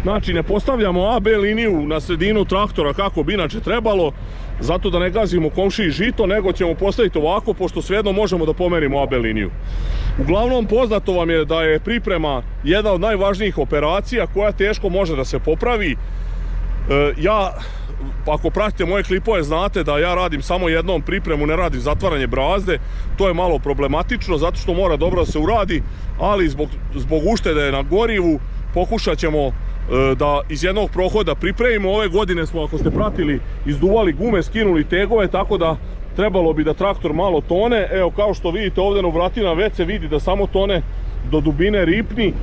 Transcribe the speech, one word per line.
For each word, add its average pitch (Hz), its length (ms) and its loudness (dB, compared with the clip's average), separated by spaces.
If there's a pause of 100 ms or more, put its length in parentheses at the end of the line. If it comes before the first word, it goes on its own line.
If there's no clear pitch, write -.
Znači, 190 300 -2
ne 165 100 0
postavljamo 202 580 0
A 220 180 2
B 220 180 2
liniju 208 500 0
na 156 120 -2
sredinu 185 460 0
traktora 180 480 0
kako 190 300 -2
bi 165 100 -2
inače 185 260 -2
trebalo, 196 520 0 (480)
zato 180 300 0
da 175 100 0
ne 180 100 0
gazimo 175 400 0
komšiji 190 400 0
žito, 196 380 0
nego 190 240 2
ćemo 170 220 0
postaviti 196 440 0
ovako, 185 360 0
pošto 175 280 -4
svejedno 202 300 0
možemo 185 340 0
da 156 80 0
pomerimo 156 500 0
A - 20 2
B 135 120 0
liniju. 110 320 0 (680)
Uglavnom, 220 460 2
poznato 214 480 2
vam 170 160 0
je 160 160 2
da 160 160 0
je 156 180 4
priprema 160 600 -2 (220)
jedna 202 280 2
od 180 100 2
najvažnijih 196 560 0
operacija 156 760 0
koja 202 180 2
teško 202 380 0
može 180 260 0
da 135 100 -2
se 131 140 -4
popravi. 208 520 0 (960)
E, 143 280 4
ja, 190 340 2 (760)
pa 151 80 0
ako 151 160 0
pratite 196 360 0
moje 190 180 0
klipove, 185 400 0
znate 170 400 0
da 147 140 0
ja 175 180 2
radim 165 260 -2
samo 175 280 0
jednom 165 320 0
pripremu, 165 460 -2
ne 156 80 2
radim 160 260 0
zatvaranje 147 460 0
brazde. 147 520 0 (380)
To 190 100 4
je 180 60 2
malo 170 260 2
problematično, 143 760 0
zato 165 200 0
što - 160 -2
mora 175 240 2
dobro 180 220 2
da 156 120 0
se 156 80 0
uradi, 180 440 0 (360)
ali 185 300 2
zbog, 147 180 -2 (280)
zbog 143 260 0 (120)
uštede 151 380 0
na 139 100 0
gorivu 180 580 2 (340)
pokušat 180 440 0
ćemo, 151 200 0
e, 139 140 0 (640)
da 143 340 2
iz 143 140 -4
jednog 190 260 0
prohoda 185 460 0
pripremimo. 202 560 0
Ove 214 160 0
godine 175 380 0
smo, 160 180 -4
ako 147 140 -4
ste 147 140 0
pratili, 165 480 0 (260)
izduvali 175 480 4
gume, 190 300 0
skinuli 190 400 2
tegove, 202 440 2
tako 190 300 0
da 165 180 2 (400)
trebalo 180 380 2
bi 151 100 0
da 151 100 2
traktor 185 400 -2
malo 170 280 2
tone. 208 500 2
Evo, 180 200 2
kao 208 220 0
što - 180 -4
vidite 196 300 -2
ovdje 202 200 2
na 180 80 0
vratina, 180 440 0
već 196 220 0
se 180 100 0
vidi 175 220 -4
da 147 120 0
samo 190 280 0
tone 190 340 0 (500)
do 151 100 2
dubine 170 440 2
ripni 208 580 0